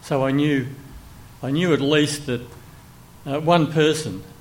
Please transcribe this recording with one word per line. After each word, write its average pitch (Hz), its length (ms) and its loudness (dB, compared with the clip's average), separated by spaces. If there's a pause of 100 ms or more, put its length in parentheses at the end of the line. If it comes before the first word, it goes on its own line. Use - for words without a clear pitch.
So 135 240 0
I 135 60 0
knew, 139 360 0 (760)
I 127 80 -4
knew 170 220 2
at 139 80 2
least 147 460 0
that, 120 140 -4 (840)
uh, 143 140 -4
one 160 320 4
person 151 520 0 (180)